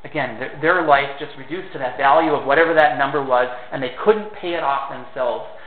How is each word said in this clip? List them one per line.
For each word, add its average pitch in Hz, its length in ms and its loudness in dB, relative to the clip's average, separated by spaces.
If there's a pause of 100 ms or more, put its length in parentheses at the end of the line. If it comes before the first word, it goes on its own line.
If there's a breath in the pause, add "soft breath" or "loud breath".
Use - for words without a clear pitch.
Again, 131 400 -6
th-, - 160 -10
their 170 260 2
life 139 380 4
just 143 160 -12
reduced 156 320 -10
to 156 80 -10
that 123 160 -4
value 147 400 4
of 131 100 -2
whatever 160 300 4
that 151 220 4
number 143 260 0
was, 127 240 2 (240 loud breath)
and 151 100 -6
they 127 220 -6
couldn't 214 380 2
pay 170 180 -4
it 156 40 -4
off 139 280 -2
themselves. 127 540 -6 (220 loud breath)